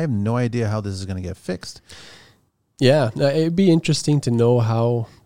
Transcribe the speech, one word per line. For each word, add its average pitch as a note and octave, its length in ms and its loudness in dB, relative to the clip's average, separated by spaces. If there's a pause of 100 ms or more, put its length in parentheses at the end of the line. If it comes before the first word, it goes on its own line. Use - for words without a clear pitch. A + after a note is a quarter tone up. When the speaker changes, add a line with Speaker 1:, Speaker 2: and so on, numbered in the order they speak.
Speaker 1:
have D#3+ 80 -4
no A2 260 -2
idea A#2+ 320 -2
how G#2+ 140 -2
this G2 140 -6
is F#2+ 100 -10
gonna F#2 160 -6
get F#2 160 -8
fixed. - 440 -12 (1000)
Speaker 2:
Yeah, D3+ 380 4
uh, D3 80 0
it'd D#3+ 300 0
be F#3+ 160 4
interesting D3+ 500 0
to B2 100 -2
know A#2+ 280 4
how A#2 480 0 (180)